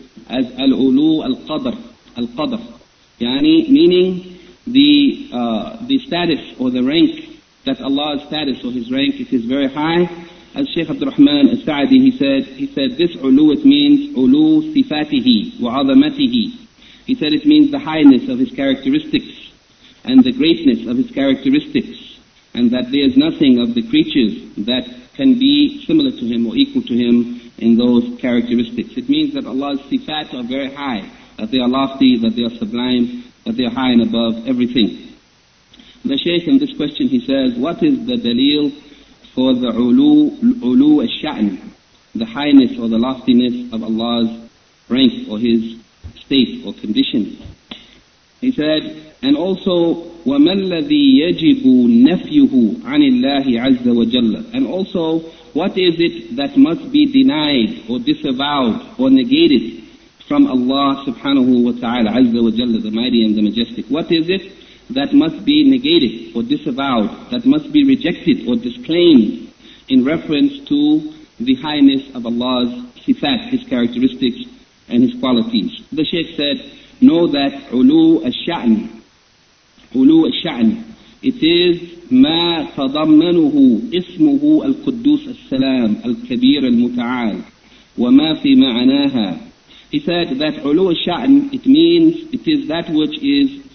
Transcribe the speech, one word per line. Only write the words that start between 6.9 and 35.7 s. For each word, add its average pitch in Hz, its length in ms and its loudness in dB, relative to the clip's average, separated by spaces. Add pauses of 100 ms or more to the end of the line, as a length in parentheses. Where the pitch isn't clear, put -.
that 135 160 -6
Allah's 143 460 -4
status 147 360 -6
or 123 80 -6
his 120 200 -8
rank, 139 280 -2
it 127 140 -10
is 117 120 -2
very 135 220 -2
high. 160 400 -2 (460)
As 139 160 -8
Shaykh 160 200 -6
Abdul 139 200 -6
Rahman 143 400 4
al-Sa'di, 135 500 2
he 131 180 4
said, 139 260 0 (120)
he 135 120 -10
said, 131 300 -6
"This 170 180 -2
ulu, 135 360 4
it 139 140 0
means 143 500 4
ulu 151 580 2
sifatihi 127 840 0
wa 120 220 -4
azamatihi." 135 680 2 (560)
He 131 80 -2
said 151 180 -2
it 147 120 -2
means 147 260 4
the 143 80 -4
highness 147 500 4
of 127 80 -4
his 123 140 -2
characteristics - 1000 -4 (540)
and 127 200 6
the 127 100 -2
greatness 139 540 0
of 123 100 -4
his 127 140 -2
characteristics, 135 1080 -4 (360)
and 120 180 0
that 123 200 -4
there 143 140 0
is 127 100 0
nothing 139 440 2
of 120 160 -2
the 117 120 -4
creatures 151 460 0 (240)
that 120 260 -4 (300)
can 131 260 2
be 143 460 2
similar 143 260 0
to 123 140 -8
him 117 220 -2
or 110 100 -6
equal 135 240 -2
to 123 120 -6
him 120 460 0 (200)
in 113 180 2
those 120 420 0
characteristics. 120 800 -4
It 123 100 -10
means 143 280 0
that 131 100 -8
Allah's 135 360 -6
sifat 151 520 -8
are 127 100 -10
very 131 300 -8
high, 131 360 -8 (280)
that 110 140 -8
they 127 80 0
are 123 100 -2
lofty, 131 480 2
that 110 180 -2
they 120 80 -2
are 113 140 -8
sublime, 123 640 -4 (220)
that 117 100 -6
they 127 80 -2
are 117 80 -4
high 127 200 -2
and 120 100 4
above 113 480 -2
everything. 120 480 -2 (1080)